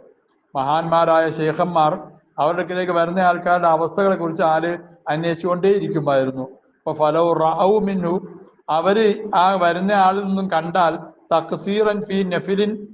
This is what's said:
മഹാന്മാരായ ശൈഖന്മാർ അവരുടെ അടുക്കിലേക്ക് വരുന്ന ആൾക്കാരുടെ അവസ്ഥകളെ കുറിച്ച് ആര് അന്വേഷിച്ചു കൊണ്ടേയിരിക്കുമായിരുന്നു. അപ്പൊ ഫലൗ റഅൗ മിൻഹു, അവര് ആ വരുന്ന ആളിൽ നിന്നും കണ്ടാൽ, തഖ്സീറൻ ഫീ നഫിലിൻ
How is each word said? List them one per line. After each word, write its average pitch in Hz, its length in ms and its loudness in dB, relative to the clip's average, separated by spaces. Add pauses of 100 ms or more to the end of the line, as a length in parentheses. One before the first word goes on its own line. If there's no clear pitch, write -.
(560)
മഹാന്മാരായ 165 720 2
ശൈഖന്മാർ 156 640 0 (460)
അവരുടെ 165 220 0
അടുക്കിലേക്ക് 180 320 -4
വരുന്ന 175 280 0
ആൾക്കാരുടെ 175 480 2
അവസ്ഥകളെ 165 480 2
കുറിച്ച് 165 260 -4
ആര് 165 360 0 (300)
അന്വേഷിച്ചു 165 380 -2
കൊണ്ടേയിരിക്കുമായിരുന്നു. 151 960 0 (320)
അപ്പൊ - 180 -8
ഫലൗ 156 400 2
റഅൗ 165 460 2
മിൻഹു, 190 360 -2 (540)
അവര് 202 680 0
ആ 190 200 4
വരുന്ന 180 380 0
ആളിൽ 196 320 2
നിന്നും 190 260 -4
കണ്ടാൽ, 170 480 0 (380)
തഖ്സീറൻ 202 680 -2
ഫീ 196 180 -2
നഫിലിൻ 196 720 -2